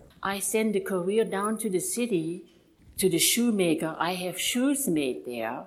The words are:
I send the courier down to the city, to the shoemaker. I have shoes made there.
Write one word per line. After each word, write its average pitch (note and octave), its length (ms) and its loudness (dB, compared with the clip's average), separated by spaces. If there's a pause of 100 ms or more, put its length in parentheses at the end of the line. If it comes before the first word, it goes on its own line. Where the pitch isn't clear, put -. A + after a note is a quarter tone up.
(220)
I G3 160 -2
send A3 360 0
the F#3+ 60 2
courier G3 440 2
down G#3 340 -2
to A3 120 -2
the F#3 100 2
city, F3+ 640 -2 (540)
to F#3+ 100 4
the E3+ 100 4
shoemaker. F#3+ 800 2
I E3+ 160 0
have F3+ 240 -6
shoes C4+ 500 0
made C#3+ 360 0
there. A#2+ 420 -6